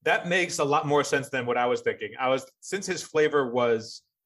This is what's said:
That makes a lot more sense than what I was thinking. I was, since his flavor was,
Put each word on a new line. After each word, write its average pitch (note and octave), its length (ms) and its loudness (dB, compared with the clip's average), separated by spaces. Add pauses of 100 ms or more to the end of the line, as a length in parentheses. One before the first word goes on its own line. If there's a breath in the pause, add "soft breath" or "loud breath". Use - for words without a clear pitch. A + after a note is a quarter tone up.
That E3+ 240 0
makes F3 300 0
a D#3 60 2
lot D3 220 2
more C#3+ 180 4
sense C#3 240 -2
than B2+ 160 -4
what A#2+ 140 0
I B2 80 2
was A#2+ 160 0
thinking. G#2+ 360 -4
I C3 100 0
was, C3 220 -2 (100)
since F#3+ 260 -8
his F3+ 160 -6
flavor D3 480 2
was, A#2 520 0 (240)